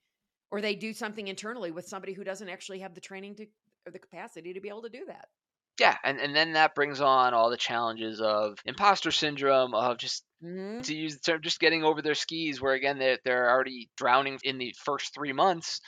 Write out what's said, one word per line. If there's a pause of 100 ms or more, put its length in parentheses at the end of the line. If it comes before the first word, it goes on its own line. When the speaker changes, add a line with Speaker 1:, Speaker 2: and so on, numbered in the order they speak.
(520)
Speaker 1:
Or
they
do
something
internally
with
somebody
who
doesn't
actually
have
the
training
to, (400)
or
the
capacity
to
be
able
to
do
that. (500)
Speaker 2:
Yeah,
and,
and
then
that
brings
on
all
the
challenges
of
imposter
syndrome,
of
just, (180)
Speaker 1:
Mm-hmm.
Speaker 2:
to
use
the
term,
just
getting
over
their
skis,
where
again,
they're,
they're
already
drowning
in
the (100)
first
three
months.